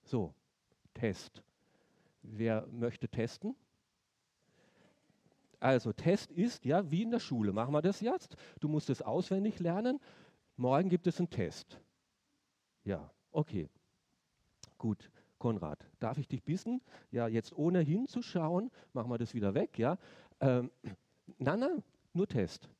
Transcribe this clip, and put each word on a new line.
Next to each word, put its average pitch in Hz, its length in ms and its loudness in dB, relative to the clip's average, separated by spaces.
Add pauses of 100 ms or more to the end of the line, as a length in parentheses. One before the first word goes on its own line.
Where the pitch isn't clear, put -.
So, 101 300 -2 (600)
Test. - 500 -4 (800)
Wer 110 460 -2
möchte 117 400 -4
testen? 120 480 -4 (2000)
Also 127 320 4
Test - 400 2
ist, 233 340 0
ja, 160 240 4
wie 165 140 0
in 226 80 -2
der 233 80 2
Schule. 107 320 0
Machen 120 220 0
wir 151 80 4
das 190 180 0
jetzt. 262 360 -4 (240)
Du 151 100 -2
musst 151 200 0
es 131 120 0
auswendig 190 580 0
lernen. 208 400 0 (560)
Morgen 135 340 4
gibt 170 180 2
es 170 120 -2
einen 175 100 2
Test. - 520 -6 (1000)
Ja, 92 280 -4 (200)
okay. 107 380 -2 (1080)
Gut, - 340 -4 (260)
Konrad, 87 480 -4 (140)
darf 117 180 -2
ich 139 100 -6
dich - 160 -8
bitten? 226 380 -4 (300)
Ja, 117 160 0
jetzt 113 260 -2
ohne 170 280 4
hinzuschauen, 185 920 0 (220)
machen 120 180 -2
wir 117 60 0
das 117 160 -2
wieder 101 200 2
weg, 156 240 0
ja. 135 200 2 (420)
Ähm, 127 320 4 (680)
na, 139 200 0
na, 262 120 0 (440)
nur 185 140 2
Test. - 420 -2 (100)